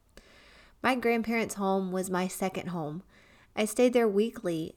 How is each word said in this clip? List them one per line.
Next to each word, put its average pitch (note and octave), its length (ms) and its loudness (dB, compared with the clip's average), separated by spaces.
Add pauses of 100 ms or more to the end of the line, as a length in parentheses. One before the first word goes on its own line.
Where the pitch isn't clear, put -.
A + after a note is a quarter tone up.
(800)
My B3+ 140 2
grandparents' A#3 600 0
home F#3+ 360 0
was F#3 180 -4
my F#3 180 0
second F#3+ 420 -4
home. E3 340 -6 (520)
I G#3+ 100 0
stayed B3 280 2
there A#3 140 4
weekly, G3 680 0